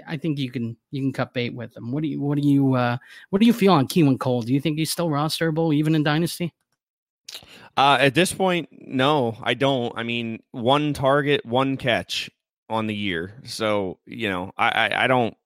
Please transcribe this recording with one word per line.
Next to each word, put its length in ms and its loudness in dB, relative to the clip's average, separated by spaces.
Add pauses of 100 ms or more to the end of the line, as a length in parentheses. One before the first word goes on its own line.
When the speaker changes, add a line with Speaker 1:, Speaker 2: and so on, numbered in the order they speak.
Speaker 1:
I 100 -8
think 220 -4
you 120 -4
can, 260 -6 (160)
you 100 -6
can 100 0
cut 220 -6
bait 200 -4
with 200 -12
them." 180 -12
What 100 -4
do 60 -4
you, 120 -6
what 180 -2
do 80 0
you, 280 4
uh, 240 2 (320)
what 100 2
do 60 6
you 60 6
feel 200 4
on 160 4
Keelan 320 4
Cole? 220 -2
Do 100 -4
you 80 2
think 180 -2
he's 140 -2
still 160 -2
rosterable 680 0
even 200 2
in 80 2
dynasty? 500 0 (1200)
Speaker 2:
Uh, 240 6
at 140 4
this 180 2
point, 380 -2
no, 720 0
I 120 0
don't. 420 0
I 80 -6
mean, 360 -6 (120)
one 400 2
target, 520 0
one 320 0
catch 540 -4 (380)
on 180 -2
the 80 -4
year. 480 -4
So, 640 -4
you 220 -6
know, 280 -6
I, 120 0
I, 360 0
I 40 2
don't, 260 2 (120)